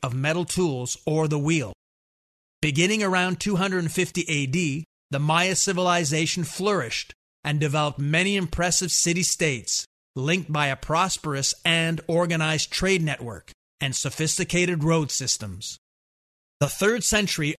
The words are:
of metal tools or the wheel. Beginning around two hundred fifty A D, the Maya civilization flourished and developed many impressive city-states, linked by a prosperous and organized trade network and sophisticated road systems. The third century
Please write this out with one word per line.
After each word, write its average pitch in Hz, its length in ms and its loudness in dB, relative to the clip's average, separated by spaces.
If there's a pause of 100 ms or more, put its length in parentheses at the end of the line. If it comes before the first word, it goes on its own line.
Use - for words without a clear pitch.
of 123 120 -2
metal 156 320 -2
tools 135 580 -2
or 156 240 0
the 151 100 0
wheel. 143 360 0 (880)
Beginning 175 400 2
around 185 360 2
two 202 180 0
hundred 185 360 0
fifty 180 360 -2
A 147 180 0
D, 156 380 0 (260)
the 139 100 -2
Maya 170 340 2
civilization 175 880 0
flourished 180 680 -2 (320)
and 147 160 0
developed 147 400 0
many 170 340 2
impressive 175 560 0
city-states, 170 960 0 (320)
linked 156 340 0
by 147 160 0
a 135 100 0
prosperous 156 800 -2 (100)
and 165 440 2
organized 160 640 0
trade 185 280 2
network 123 520 -6 (280)
and 135 140 -2
sophisticated 170 880 0
road 160 300 2
systems. 104 680 -6 (800)
The 143 120 2
third 214 340 0
century 170 560 0